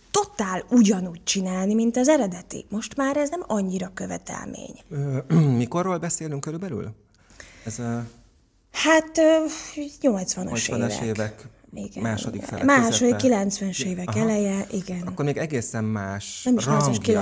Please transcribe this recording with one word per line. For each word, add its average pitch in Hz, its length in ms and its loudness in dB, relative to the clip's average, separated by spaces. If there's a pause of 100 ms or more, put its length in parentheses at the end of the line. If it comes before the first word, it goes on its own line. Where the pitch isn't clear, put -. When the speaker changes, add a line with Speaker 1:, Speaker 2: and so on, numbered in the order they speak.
(120)
Speaker 1:
totál 202 580 0
ugyanúgy 190 540 4
csinálni, 185 500 -2
mint 226 240 2
az 254 120 4
eredeti. 196 600 0
Most 214 260 -8
már 277 220 0
ez 294 120 0
nem 349 180 -8
annyira 190 460 -2
követelmény. - 840 -12 (100)
Speaker 2:
Ö, 143 280 -4 (160)
<clears throat> 139 300 6
mikorról 175 340 -2
beszélünk 156 440 -4
körülbelül? 156 480 -8 (760)
Ez 110 140 -10
a 117 240 -4 (680)
Speaker 1:
Hát, 320 460 2
ö, 320 280 6 (560)
nyolcvanas 185 680 0
Speaker 2:
nyolcvanas 120 320 -2
Speaker 1:
évek. 120 40 -2 (120)
Speaker 2:
évek 107 300 -6 (260)
Speaker 1:
Igen, 101 300 -10
Speaker 2:
második 110 320 -2
Speaker 1:
igen. - 140 -8
Speaker 2:
fele, - 140 -6
Speaker 1:
Második, 247 360 4
Speaker 2:
közepe. 240 180 4
Speaker 1:
kilencvenes 202 600 2
évek 180 280 -6
Speaker 2:
Aha. 151 120 0
Speaker 1:
eleje, 208 520 0
igen. 185 300 -6
Speaker 2:
Akkor 175 240 -4
még 143 120 0
egészen 123 460 -2
más 101 600 -6
Speaker 1:
Nem 254 140 4
is 113 80 -2
nyolcvanas, 139 180 4
Speaker 2:
rangja 135 180 2
is - 40 -8 (160)